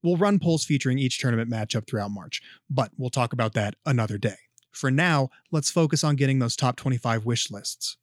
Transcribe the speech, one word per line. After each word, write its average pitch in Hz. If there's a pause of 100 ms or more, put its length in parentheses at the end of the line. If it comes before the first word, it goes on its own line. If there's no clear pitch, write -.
We'll 175
run 202
polls 165
featuring 135
each 131
tournament 117
matchup 110
throughout 101
March, - (280)
but 123
we'll 127
talk 120
about 117
that 107 (100)
another 110
day. 101 (340)
For -
now, 147 (220)
let's 151
focus 160
on 151
getting 135
those 117
top 127
twenty-five 117
wish 120
lists. -